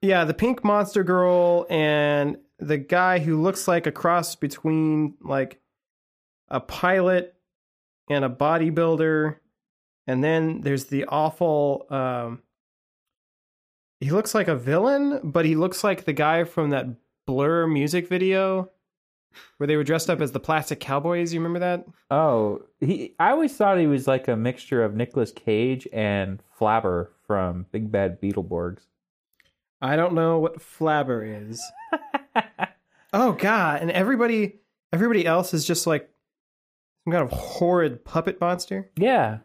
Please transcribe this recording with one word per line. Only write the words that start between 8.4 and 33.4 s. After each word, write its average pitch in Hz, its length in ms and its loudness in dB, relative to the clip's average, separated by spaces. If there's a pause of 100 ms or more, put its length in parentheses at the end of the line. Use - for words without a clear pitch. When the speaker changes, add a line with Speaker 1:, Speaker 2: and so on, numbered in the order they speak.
Speaker 1:
And 131 160 0
then 160 380 0
there's 139 240 -2
the 139 180 -4
awful, 151 880 0
um, 123 520 -6 (1600)
he 139 100 -2
looks 208 240 0
like 202 140 2
a 156 80 2
villain, 254 640 0
but 160 220 0
he 156 100 4
looks 180 300 0
like 190 200 0
the 160 80 -2
guy 156 320 2
from 160 260 -2
that 131 160 -2 (400)
Blur 147 420 0
music 156 400 0
video 190 640 0 (880)
where 143 100 -2
they 151 80 4
were 151 80 2
dressed 156 260 0
up 160 100 0
as 139 120 -2
the 135 80 -4
Plastic 156 400 -2
Cowboys. 165 520 -2
You 170 80 -4
remember 170 200 -2
that? 180 260 -4 (240)
Speaker 2:
Oh, 123 520 2 (180)
he, 135 400 -4
I 180 100 4
always 294 260 2
thought 196 220 4
he 170 80 4
was, 139 220 0
like, 131 180 0
a 123 80 0
mixture 120 480 -2
of 104 140 0
Nicolas 120 340 -2
Cage 123 600 -2
and 101 500 -2 (160)
Flabber 107 500 0 (200)
from 90 420 -2
Big 107 220 -6
Bad 98 280 0
Beetleborgs. 90 600 -4 (1000)
Speaker 1:
I 135 140 0
don't 170 200 2
know 165 260 4
what 160 180 -2
Flabber 120 920 -2
is. 113 140 -12 (300)
Speaker 2:
<laughs> - 480 -4 (720)
Speaker 1:
Oh, 220 200 4
God. 180 500 0